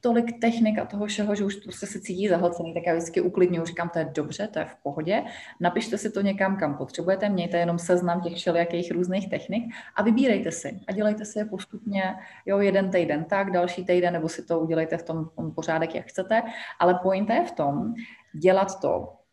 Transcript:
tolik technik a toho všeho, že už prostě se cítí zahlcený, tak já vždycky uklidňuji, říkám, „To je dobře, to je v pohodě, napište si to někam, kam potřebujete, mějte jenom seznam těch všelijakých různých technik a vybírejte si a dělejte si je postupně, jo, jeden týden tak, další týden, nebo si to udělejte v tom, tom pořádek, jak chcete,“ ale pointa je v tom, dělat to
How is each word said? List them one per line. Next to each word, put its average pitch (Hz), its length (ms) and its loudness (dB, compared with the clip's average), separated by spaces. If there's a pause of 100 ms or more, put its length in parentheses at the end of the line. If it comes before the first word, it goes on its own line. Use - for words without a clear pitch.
tolik 233 400 2
technik 226 380 4
a - 60 -2
toho 202 220 -4
všeho, 208 280 0
že 202 100 -2
už 196 120 -2
prostě - 300 -12
se 196 140 -10
cítí 190 280 -2
zahlcený, 170 460 2
tak 165 120 -4
já 170 80 4
vždycky 165 260 0
uklidňuji, 175 440 2
říkám, 170 240 -6
„To 170 100 -4
je 160 160 -2
dobře, 151 340 -4
to 214 100 -6
je - 60 -2
v - 180 -16
pohodě, 156 420 -2 (360)
napište 190 380 0
si 214 120 -4
to 196 100 -2
někam, 196 360 2
kam 147 200 -2
potřebujete, 185 520 -2
mějte 170 300 0
jenom 170 200 2
seznam 175 420 2
těch 175 140 -4
všelijakých 170 580 0
různých 185 380 -2
technik 190 340 -4 (320)
a 208 60 0
vybírejte 226 480 4
si - 380 -10
a 208 40 -4
dělejte 214 320 0
si 214 140 -8
je 208 60 -2
postupně, 202 580 -6 (440)
jo, 196 120 2
jeden 196 320 4
týden 170 340 2
tak, 196 280 0
další 180 320 0
týden, 180 280 4
nebo 160 160 -2
si - 140 -8
to 165 180 0
udělejte 160 360 0
v 165 60 -6
tom, 160 340 -6
tom 160 180 -6
pořádek, 160 400 -2
jak - 120 -6
chcete,“ 220 360 0 (380)
ale 180 220 6
pointa 190 320 2
je 339 100 2
v - 80 -8
tom, 160 420 -2 (460)
dělat 190 400 4
to - 320 -2 (200)